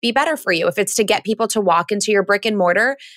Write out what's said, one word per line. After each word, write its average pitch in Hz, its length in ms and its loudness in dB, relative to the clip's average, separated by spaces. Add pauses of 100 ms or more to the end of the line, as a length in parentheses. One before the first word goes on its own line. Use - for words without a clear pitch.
be 233 100 -2
better 294 240 0
for 240 160 -4
you. 170 160 0
If 175 120 0
it's 190 160 -2
to 226 80 2
get 202 200 0
people 220 260 -2
to 214 120 -2
walk 170 300 2
into 208 200 -2
your 202 120 4
brick 202 200 0
and 214 140 -2
mortar, 196 400 2 (200)